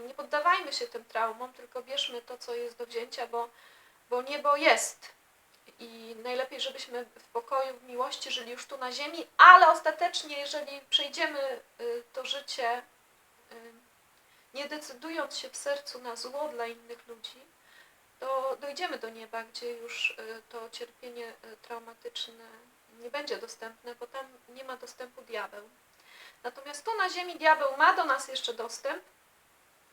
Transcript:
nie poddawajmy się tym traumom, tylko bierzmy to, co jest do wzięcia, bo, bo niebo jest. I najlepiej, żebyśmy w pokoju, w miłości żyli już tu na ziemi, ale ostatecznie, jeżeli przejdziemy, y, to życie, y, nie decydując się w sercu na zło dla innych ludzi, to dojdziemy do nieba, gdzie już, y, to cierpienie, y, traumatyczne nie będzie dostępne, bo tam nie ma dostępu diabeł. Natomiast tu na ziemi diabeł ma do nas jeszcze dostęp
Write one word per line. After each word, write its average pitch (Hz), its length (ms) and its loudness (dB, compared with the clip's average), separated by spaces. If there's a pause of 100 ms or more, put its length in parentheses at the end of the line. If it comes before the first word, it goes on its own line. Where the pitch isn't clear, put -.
nie 262 60 -14
poddawajmy 294 600 2
się 240 140 -4
tym 226 180 -12
traumom, 226 480 -2
tylko 247 300 -12
bierzmy 262 380 -4
to, 247 160 -14
co 240 180 -8
jest 240 220 -6
do 240 80 -8
wzięcia, 233 420 -6
bo, 233 220 -4 (600)
bo 247 120 0
niebo 285 340 2
jest. - 560 4 (680)
I 226 440 -16
najlepiej, 254 380 -4
żebyśmy 247 440 -6
w - 220 -20
pokoju, 262 520 -2
w 240 40 -20
miłości 254 480 -4
żyli 240 200 -4
już 247 140 -10
tu 277 120 -10
na 254 140 -4
ziemi, 294 360 -6 (100)
ale 359 320 12
ostatecznie, 320 680 0
jeżeli 285 500 -8
przejdziemy, 285 680 0 (220)
y, 240 220 -4 (100)
to 262 120 -6
życie, 254 560 -2 (680)
y, 233 220 -18 (800)
nie 285 140 -6
decydując 302 720 -6
się - 120 -8
w - 80 -14
sercu 285 420 -6
na 247 160 -8
zło 254 320 -6
dla 233 200 -6
innych 233 400 -14
ludzi, 233 340 -16 (840)
to 262 360 0
dojdziemy 285 400 -4
do 226 100 -8
nieba, 226 340 -10
gdzie 240 280 -10
już, 233 380 -4
y, 220 400 -10
to 226 200 -12
cierpienie, 240 580 -12
y, 226 340 -18
traumatyczne 233 840 -12 (560)
nie 233 120 -12
będzie 285 260 -4
dostępne, 233 580 -12
bo 240 120 -14
tam 269 180 -10 (240)
nie 254 140 -16
ma 262 140 -10
dostępu 247 440 -16
diabeł. 214 480 -10 (760)
Natomiast 277 420 -10
tu 440 120 -2
na 370 120 4
ziemi 349 260 -6
diabeł 302 420 6
ma 330 160 8
do 370 120 4
nas 269 220 0
jeszcze 254 260 -4
dostęp 277 500 -6 (880)